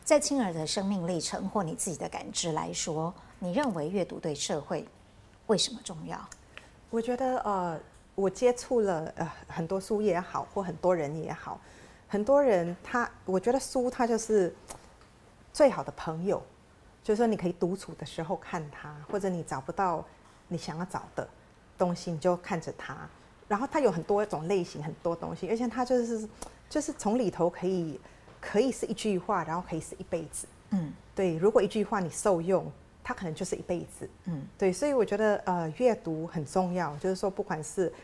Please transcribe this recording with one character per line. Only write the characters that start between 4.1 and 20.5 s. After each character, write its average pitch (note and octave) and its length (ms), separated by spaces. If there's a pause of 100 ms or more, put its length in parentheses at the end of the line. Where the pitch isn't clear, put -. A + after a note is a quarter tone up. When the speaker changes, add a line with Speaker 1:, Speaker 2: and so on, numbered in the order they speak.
Speaker 1:
对 D#3 160
社 D3+ 260
会 - 260 (600)
为 G#3+ 100
什 - 160
么 A3+ 100
重 F3 140 (100)
要？ E3 140 (720)
Speaker 2:
我 A3+ 100
觉 B3 160
得， C4 220
呃， F3+ 420 (340)
我 G3 140
接 A#3+ 240
触 B3 280
了， E3+ 360
呃， E3 160 (160)
很 E3 180
多 F#3+ 140
书 G#3 220
也 F3+ 180
好， - 320
或 G3+ 100
很 F3+ 140
多 F3+ 180
人 D3+ 280
也 - 100
好， - 260 (480)
很 G#3 160
多 C#4 200
人 F3+ 420
他， - 260 (140)
我 F#3 160
觉 A#3 100
得 C4 80
书 B3+ 300
它 B3+ 180
就 A3+ 120
是 G#3+ 360 (1000)
最 C#4+ 160
好 D#3+ 140
的 C#3+ 80
朋 E3 340
友， F#3+ 160 (600)
就 G#3+ 100
是 - 20
说 A#3 120
你 G#3+ 80
可 F3+ 100
以 F3 60
独 F3+ 240
处 - 180
的 D#3 100
时 - 180
候 D#3+ 140
看 - 240 (120)
它， D3 200 (160)
或 G3+ 120
者 G3 80
你 F3 160
找 - 160
不 - 100
到 E3+ 340 (440)
你 E3+ 100